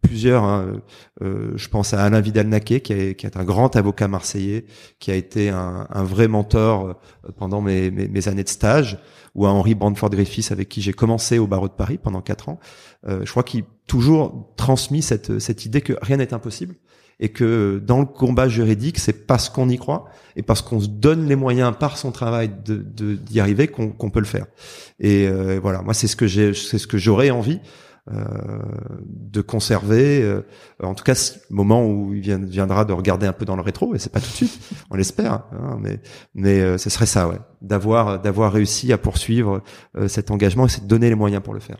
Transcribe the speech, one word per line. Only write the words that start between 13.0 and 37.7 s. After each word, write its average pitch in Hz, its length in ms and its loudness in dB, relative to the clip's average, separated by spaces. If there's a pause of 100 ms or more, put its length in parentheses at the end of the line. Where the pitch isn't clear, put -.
Euh, 95 180 -6
je 101 60 -10
crois 127 140 0
qu'il 113 180 -4 (240)
toujours 131 720 2
transmis 131 460 0
cette, 107 360 -2
cette - 260 -6
idée 113 160 0
que 139 120 -6 (100)
rien 131 140 0
n'est 127 180 -2
impossible, 123 400 -10 (480)
et 110 60 -2
que 107 560 0
dans 120 140 4
le 139 80 4
combat 127 420 2
juridique, 113 500 0
c'est - 280 -2
parce - 240 2
qu'on 127 180 0
y 123 80 0
croit 143 300 -6 (300)
et - 60 -6
parce 107 200 0
qu'on 113 180 -2
se 104 60 -2
donne 147 400 2
les 139 100 4
moyens 123 420 2
par 143 200 -2
son 131 140 -6
travail 117 380 -2 (140)
de, 107 120 -2
de, 104 380 -6
d'y 107 260 -2
arriver 104 280 4
qu'on, 110 220 -4
qu'on 107 180 -6
peut 113 120 0
le 104 60 0
faire. 95 200 -6 (540)
Et, 101 280 4
euh, 95 320 -2
voilà, 95 220 -2
moi 104 100 -2
c'est 110 140 0
ce 101 100 -2
que 117 100 2
j'ai, 101 280 4
c'est - 240 -4
ce - 80 -6
que - 100 -4
j'aurais 107 320 4
envie, 123 320 -2 (500)
euh, 107 140 -6 (800)
de 104 380 -8
conserver. 113 800 2
Euh, 101 240 -2 (360)
en 92 120 -6
tout - 100 -16
cas, 131 100 4
si, - 200 -2 (160)
le 98 60 -6
moment 107 300 4
où 101 280 -2
il 101 80 -6
vient, 95 160 -2
viendra 95 480 0
de 101 80 0
regarder 95 320 0
un 95 80 0
peu 110 100 -8
dans 95 120 -4
le 90 60 -6
rétro, 196 320 -4
et 131 40 -2
c'est - 140 -8
pas - 80 0
tout 131 100 -8
de - 60 -12
suite, - 220 -2 (320)
on - 40 -12
l'espère, - 580 -2
hein, 127 260 -8
mais, 101 220 -6 (320)
mais, 98 280 2
euh, 92 180 2
ce - 100 -6
serait 110 160 0
ça, 92 240 2
ouais, 90 100 -6 (220)
d'avoir, 101 600 0